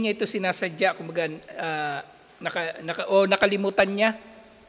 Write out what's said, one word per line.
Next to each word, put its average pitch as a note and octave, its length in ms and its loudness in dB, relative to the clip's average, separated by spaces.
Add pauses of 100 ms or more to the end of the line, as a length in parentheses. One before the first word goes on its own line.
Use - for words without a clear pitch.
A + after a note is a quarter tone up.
niya G#3+ 80 2
ito A3 160 -2
sinasadya, F#3 720 -2
kumbaga, E3 320 -4 (240)
ah, D3+ 480 -4 (320)
naka-, E3 480 -6
naka-, E3 240 -6
o G3 160 6
nakalimutan G3 640 4
niya, G#3 240 2 (560)